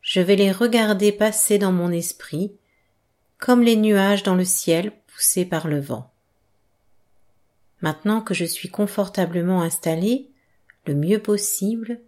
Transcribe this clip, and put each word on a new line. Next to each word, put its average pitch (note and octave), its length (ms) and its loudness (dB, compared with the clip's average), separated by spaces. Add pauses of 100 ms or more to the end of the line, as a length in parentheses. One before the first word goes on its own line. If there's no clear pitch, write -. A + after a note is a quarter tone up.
Je - 180 -2
vais F#3+ 160 4
les G3 160 4
regarder G#3+ 600 2
passer G#3 460 0
dans G3 140 2
mon F3 180 0
esprit, E3+ 600 -6 (880)
comme B3 240 4
les A#3 140 4
nuages G3+ 480 2
dans F#3+ 100 2
le F#3 100 2
ciel F3+ 480 0 (140)
poussés - 380 -2
par E3 240 -4
le D3 120 -2
vent. B2 300 -10 (1700)
Maintenant G3+ 400 -2
que G#3 140 -6
je F3 100 -2
suis - 240 -8
confortablement F#3 920 -2
installée, E3+ 680 -2 (580)
le C#3+ 80 -2
mieux F#3 280 0
possible A3 840 -4